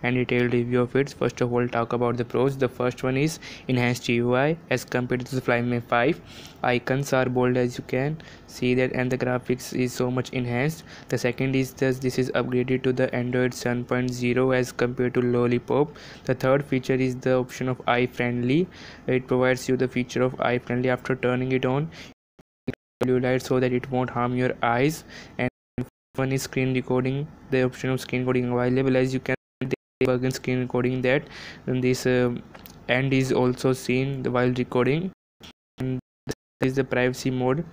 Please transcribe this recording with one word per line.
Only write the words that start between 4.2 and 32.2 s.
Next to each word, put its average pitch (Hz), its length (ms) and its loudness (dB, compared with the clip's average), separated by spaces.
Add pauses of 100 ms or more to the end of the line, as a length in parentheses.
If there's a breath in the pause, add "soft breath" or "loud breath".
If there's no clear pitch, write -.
I 147 200 2 (140)
as 127 160 0
compared 123 400 -2
to - 80 -10
the 127 80 -2
Flyme 120 400 0
five. 123 400 2 (420 loud breath)
Icons 131 500 0
are 131 160 4
bold, 127 260 2
as 123 220 0
you - 100 -10
can 139 300 -2 (300 loud breath)
see 123 260 0
that, 127 200 2
and 127 180 0
the 127 60 -2
graphics 127 600 -2
is 127 140 0
so 127 160 0
much 127 220 -4
enhanced. 127 520 -2 (240 loud breath)
The 127 100 -2
second 131 380 0
is 131 180 0
this, 131 260 0
this 127 180 -2
is 127 140 0
upgraded 127 520 0
to 131 80 2
the 127 220 0
Android 123 400 0
seven 123 320 -2
point 127 260 -2
zero 123 400 2
as 127 200 2
compared 123 420 0
to 127 80 2
Lollipop. 120 760 2 (300 loud breath)
The 131 80 0
third 135 320 4
feature 131 300 0
is 127 200 0
the 127 200 2
option 127 340 -2
of 127 180 -2
eye 123 200 4
friendly. 123 600 0 (380 loud breath)
It - 220 0
provides 127 420 2
you 127 80 4
the 131 100 2
feature 123 360 -2
of 127 180 -2
eye 123 160 2
friendly. 123 320 -2
After 127 260 -2
turning 127 360 0
it 131 120 0
on, 139 280 0 (1080 loud breath)
blue 127 180 2
light 127 240 0
so 127 160 2
that 127 120 2
it 123 200 -2
won't 127 180 0
harm 123 260 -2
your 127 180 0 (100)
eyes. 127 400 2 (340 loud breath)
And 123 120 0 (680)
one 135 160 0
is 135 100 0
screen 131 320 0
recording, 127 540 0 (240)
the 131 100 4
option 127 300 0
of 131 100 -2
screen 127 200 -4
recording 127 300 0
available. 127 460 2
As 131 160 2
you 131 60 -2
can 131 160 -2 (260)
see, 131 80 -4 (300)
the 131 80 4
bug 127 180 2
in 127 60 2
screen 127 300 -2
recording 127 420 -2
that, 131 180 4 (460 loud breath)
and 127 160 0
this, 127 240 2
uh, 123 260 2 (560)